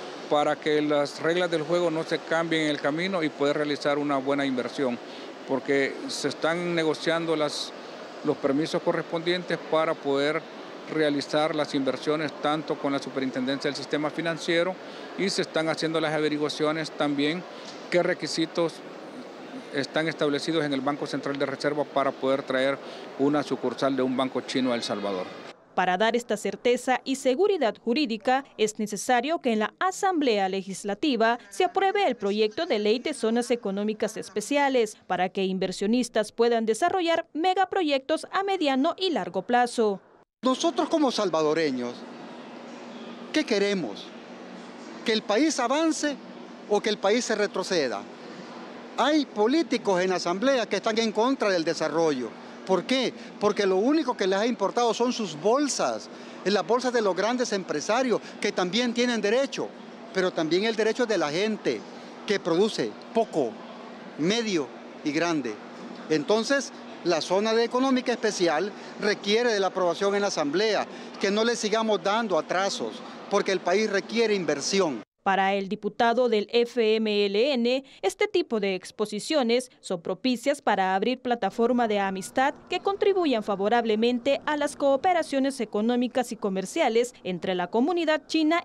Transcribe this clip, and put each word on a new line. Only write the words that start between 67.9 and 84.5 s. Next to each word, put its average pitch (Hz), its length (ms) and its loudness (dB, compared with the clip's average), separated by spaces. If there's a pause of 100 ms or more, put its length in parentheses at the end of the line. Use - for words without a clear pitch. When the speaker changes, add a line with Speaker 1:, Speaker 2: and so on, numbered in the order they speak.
Speaker 3:
especial 190 600 2 (280)
requiere 208 540 2
de 202 60 0
la 190 80 2
aprobación 185 480 2
en 202 60 2
la 202 80 2
Asamblea, 170 580 2 (340)
que 202 80 2
no 214 140 2
le 233 120 2
sigamos 214 460 2
dando 202 340 2
atrasos, 160 600 -2 (340)
porque 196 220 2
el 185 80 2
país 202 320 2
requiere 214 420 2
inversión. 151 720 0 (200)
Speaker 2:
Para 196 320 4
el 196 120 -2
diputado 214 640 2
del 208 240 2
F 233 420 4
M 208 300 2
L 208 260 2
N, 254 320 0 (180)
este 415 280 0
tipo 330 320 0
de 190 140 0
exposiciones 226 960 -2 (100)
son 180 200 -6
propicias 254 600 -2
para 190 340 2
abrir 233 240 0
plataforma 233 720 2
de 208 100 2
amistad 196 540 0 (160)
que 359 100 -2
contribuyan 370 640 2
favorablemente 233 1000 2
a 302 100 0